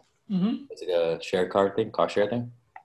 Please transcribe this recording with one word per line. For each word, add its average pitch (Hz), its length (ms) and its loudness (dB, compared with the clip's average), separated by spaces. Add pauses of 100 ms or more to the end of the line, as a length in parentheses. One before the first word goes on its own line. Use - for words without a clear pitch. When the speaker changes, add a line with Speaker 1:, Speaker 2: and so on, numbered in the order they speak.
(300)
Speaker 1:
Mm-hmm. 220 400 0
Speaker 2:
It's - 120 -14
like 90 100 -4
a 82 280 2
share 92 280 0
car 98 260 2
thing, 107 160 -2
car 85 180 2
share 101 200 2
thing. 120 240 -4 (320)